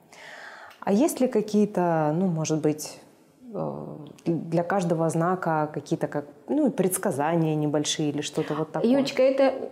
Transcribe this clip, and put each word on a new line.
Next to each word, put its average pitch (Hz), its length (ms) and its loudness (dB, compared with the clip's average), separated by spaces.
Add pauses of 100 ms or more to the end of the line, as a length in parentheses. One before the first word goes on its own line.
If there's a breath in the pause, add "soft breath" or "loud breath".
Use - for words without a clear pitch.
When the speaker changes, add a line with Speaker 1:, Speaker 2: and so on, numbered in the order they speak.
(800 loud breath)
Speaker 1:
А 190 120 0
есть 233 280 2
ли 254 80 4
какие-то, 202 880 2
ну, 190 80 2
может 156 340 0
быть, 151 400 -2 (540)
э, 151 300 -6 (420)
для 165 380 0
каждого 170 440 0
знака 165 640 0
какие-то 151 360 -4
как, 147 160 -6 (240)
ну, 277 220 2
предсказания 165 840 0
небольшие 151 560 0
или 143 120 -4
что-то 156 320 -4
вот 156 180 -4
такое? 202 180 0
Speaker 2:
Юлечка, 262 320 2
это, 269 320 4 (180)